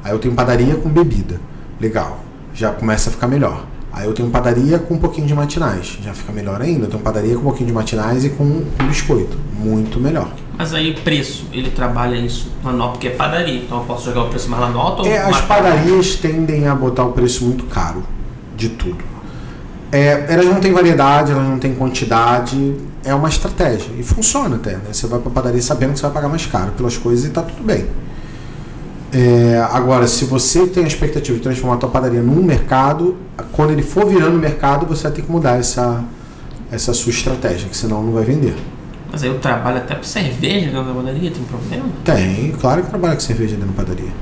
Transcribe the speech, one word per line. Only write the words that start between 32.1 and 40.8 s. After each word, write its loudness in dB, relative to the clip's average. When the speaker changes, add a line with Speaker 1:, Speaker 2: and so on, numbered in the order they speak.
Speaker 1:
num 4
mercado, 2
quando 4
ele 2
for 2
virando 4
mercado, 2
você -4
vai 0
ter -4
que -4
mudar 2
essa, 0
essa -2
sua -2
estratégia, -2
que -8
senão -2
não 0
vai 2
vender. 2
Speaker 2:
Mas -6
aí 0
eu -4
trabalho 0
até -4
com -10
cerveja -2
dentro -4